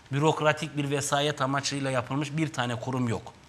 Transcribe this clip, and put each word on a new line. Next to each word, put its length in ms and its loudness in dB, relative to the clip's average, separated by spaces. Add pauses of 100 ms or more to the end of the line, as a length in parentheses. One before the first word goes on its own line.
(120)
bürokratik 640 2
bir 140 -2
vesayet 500 0
amaçıyla 500 0
yapılmış 460 -2
bir 160 0
tane 280 -2
kurum 280 -2
yok. 240 -4 (160)